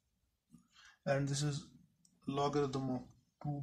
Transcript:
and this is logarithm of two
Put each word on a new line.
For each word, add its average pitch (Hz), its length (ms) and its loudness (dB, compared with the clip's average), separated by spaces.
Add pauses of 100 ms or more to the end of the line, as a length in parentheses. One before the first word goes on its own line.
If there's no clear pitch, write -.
(1120)
and 139 160 2
this 139 200 0
is 143 100 -2 (680)
logarithm 139 680 2
of 123 60 -4 (420)
two 147 200 -2